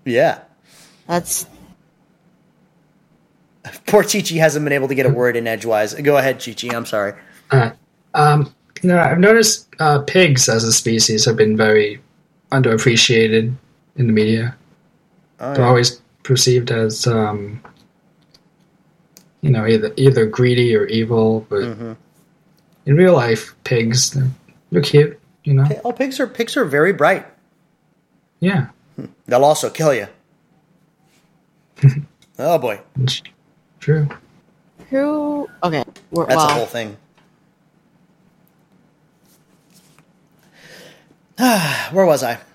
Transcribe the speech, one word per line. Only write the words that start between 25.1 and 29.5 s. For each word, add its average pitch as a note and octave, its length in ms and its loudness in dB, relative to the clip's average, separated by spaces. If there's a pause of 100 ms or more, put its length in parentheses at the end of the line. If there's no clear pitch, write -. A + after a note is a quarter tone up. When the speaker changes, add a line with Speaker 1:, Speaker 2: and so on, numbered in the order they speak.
Speaker 3:
you C#3+ 100 0
know? C3+ 100 4
Speaker 1:
Pi-, - 200 -2
oh, A#3+ 80 -4
pigs C4 280 -6
are, B3+ 60 0
pigs - 300 -6
are - 80 0
very D3+ 300 2
bright. D#3+ 320 0 (1120)
Speaker 3:
Yeah. E3+ 280 0 (580)
Speaker 1:
They'll B2 180 2
also D3 260 0